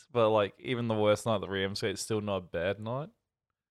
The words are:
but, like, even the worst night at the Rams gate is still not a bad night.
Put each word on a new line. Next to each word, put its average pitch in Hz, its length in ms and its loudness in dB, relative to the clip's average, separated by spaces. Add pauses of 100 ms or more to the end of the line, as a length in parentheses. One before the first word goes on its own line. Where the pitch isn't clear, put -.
(120)
but, 113 200 4
like, 104 280 2
even 120 300 -2
the 110 60 0
worst 104 300 4
night 113 100 2
at 98 60 -2
the 87 80 -6
Rams 98 300 -2
gate 107 140 -2
is - 80 -8
still 110 180 -2
not 104 180 -2
a 92 40 -6
bad 90 400 -4
night. 123 260 -8 (640)